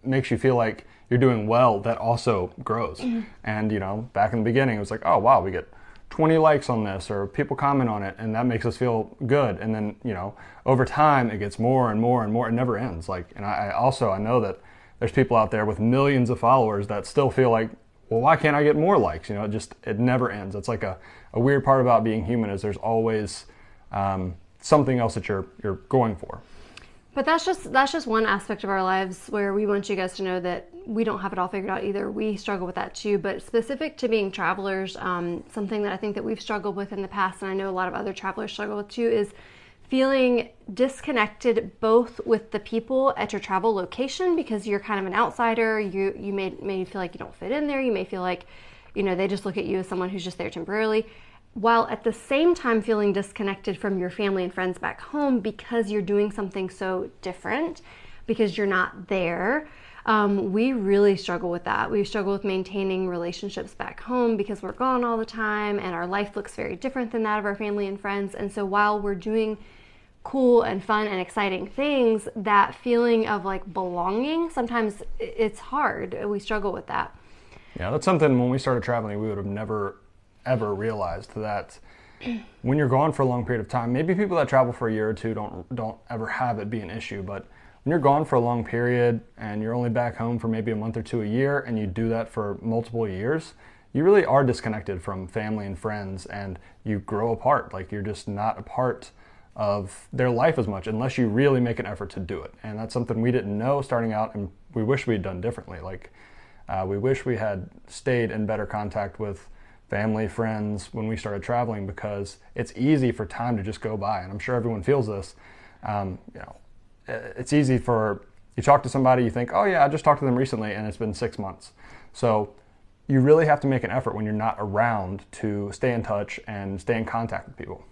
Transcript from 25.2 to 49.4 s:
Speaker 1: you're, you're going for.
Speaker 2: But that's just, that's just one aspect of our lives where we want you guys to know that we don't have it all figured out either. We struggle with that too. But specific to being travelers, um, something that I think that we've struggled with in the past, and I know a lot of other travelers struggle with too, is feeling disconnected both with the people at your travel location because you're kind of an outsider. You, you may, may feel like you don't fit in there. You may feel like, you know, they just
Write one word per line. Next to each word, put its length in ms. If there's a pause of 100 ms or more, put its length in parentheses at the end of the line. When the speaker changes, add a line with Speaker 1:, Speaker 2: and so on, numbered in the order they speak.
Speaker 1:
you're, 200 (180)
you're 240
going 260
for. 260 (800)
Speaker 2:
But 60
that's 180
just, 260
that's 220
just 140
one 180
aspect 400
of 60
our 120
lives 460
where 240
we 140
want 240
you 40
guys 200
to 80
know 180
that 300 (160)
we 180
don't 140
have 160
it 40
all 100
figured 200
out 160
either. 260
We 240
struggle 300
with 120
that 180
too. 240
But 240
specific 560
to 100
being 240
travelers, 640
um, 560
something 300
that 100
I 60
think 160
that 100
we've 160
struggled 360
with 180
in 80
the 60
past, 340
and 80
I 40
know 140
a 80
lot 120
of 40
other 220
travelers 400
struggle 240
with 100
too, 180
is 280 (560)
feeling 580 (240)
disconnected 1040
both 460
with 280
the 80
people 580
at 160
your 60
travel 340
location 600
because 320
you're 140
kind 180
of 60
an 80
outsider. 640
You, 400
you 140
may, 300
may 240
feel 160
like 100
you 60
don't 160
fit 180
in 140
there. 160
You 100
may 140
feel 160
like, 240 (480)
you 80
know, 120
they 140
just 160